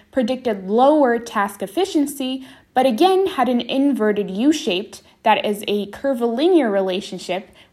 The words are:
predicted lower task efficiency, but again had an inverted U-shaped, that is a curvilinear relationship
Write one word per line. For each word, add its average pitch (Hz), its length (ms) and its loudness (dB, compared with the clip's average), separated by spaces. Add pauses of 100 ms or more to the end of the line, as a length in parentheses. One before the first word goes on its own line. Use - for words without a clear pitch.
(120)
predicted 233 580 -2
lower 254 500 4
task 214 420 -4
efficiency, 277 840 -4 (280)
but 262 120 4
again 370 420 4
had 262 220 0
an 240 100 0
inverted 214 720 0
U-shaped, 214 680 -2 (220)
that 214 220 2
is 208 220 -4
a 202 200 -2
curvilinear 254 840 0
relationship 190 800 -4 (240)